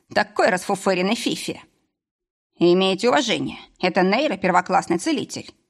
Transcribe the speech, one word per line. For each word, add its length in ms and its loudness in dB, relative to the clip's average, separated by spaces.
такой 340 0
расфуфыренной 680 0
фифе?" 460 -6
"Имейте 500 2
уважение, 500 0
это 220 0
Нейра 340 0
первоклассный 600 0
целитель", 540 -6